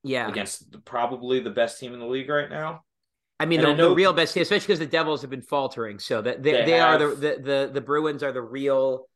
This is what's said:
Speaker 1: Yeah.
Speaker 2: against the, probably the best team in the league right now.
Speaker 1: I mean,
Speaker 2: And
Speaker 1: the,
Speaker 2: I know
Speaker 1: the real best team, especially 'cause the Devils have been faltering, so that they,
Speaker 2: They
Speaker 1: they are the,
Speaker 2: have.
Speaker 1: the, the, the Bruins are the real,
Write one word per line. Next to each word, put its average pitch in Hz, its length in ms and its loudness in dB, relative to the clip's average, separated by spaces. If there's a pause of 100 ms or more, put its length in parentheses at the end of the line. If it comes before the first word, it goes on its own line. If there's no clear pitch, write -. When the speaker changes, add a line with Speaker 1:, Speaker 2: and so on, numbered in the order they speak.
Speaker 1:
Yeah. 127 260 -4
Speaker 2:
against 101 420 -8
the, 110 80 -20
probably 123 600 -2
the 113 100 -4
best 117 300 -2
team 123 140 -14
in 123 60 -16
the 117 60 -12
league 131 240 -6
right 147 200 -2
now. 156 340 -10 (580)
Speaker 1:
I 156 40 0
mean, 165 140 2
Speaker 2:
And 151 80 6
Speaker 1:
the, 147 40 6
Speaker 2:
I 147 40 2
know 170 140 6
Speaker 1:
the 180 60 6
real 185 180 6
best 165 200 2
team, 185 80 0
especially 196 260 0
'cause 185 120 2
the 160 60 -4
Devils 151 360 0
have 139 80 -14
been 131 120 -10
faltering, 120 580 -4
so 113 220 -2
that 123 220 -4
they, 151 80 4
Speaker 2:
They 151 140 2
Speaker 1:
they 165 140 4
are 160 180 6
the, 147 120 2
Speaker 2:
have. 143 100 -4
Speaker 1:
the, 143 220 -2
the, 139 320 0
the 139 80 -4
Bruins 147 420 -2
are 139 80 -4
the 127 100 -6
real, 131 760 0